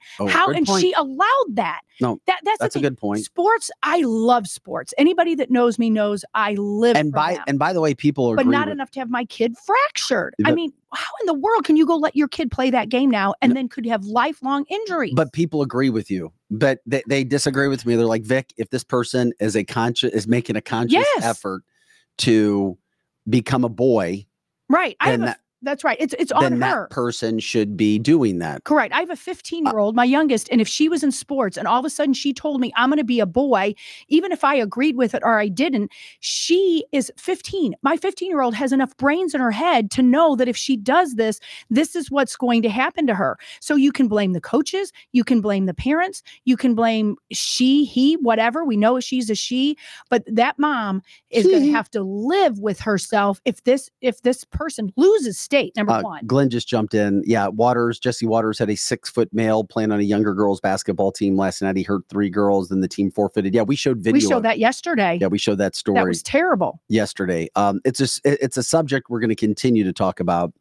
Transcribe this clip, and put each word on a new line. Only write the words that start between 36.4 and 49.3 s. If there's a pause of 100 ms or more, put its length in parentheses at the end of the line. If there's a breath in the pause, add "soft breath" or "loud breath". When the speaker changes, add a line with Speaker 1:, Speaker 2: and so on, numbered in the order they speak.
Speaker 2:
is
fifteen.
My
fifteen-year-old
has
enough
brains
in
her
head
to
know
that
if
she
does
this, (320 loud breath)
this
is
what's
going
to
happen
to
her. (200 loud breath)
So
you
can
blame
the
coaches, (180 loud breath)
you
can
blame
the
parents, (240 loud breath)
you
can
blame (180)
she,
he,
whatever.
We
know
she's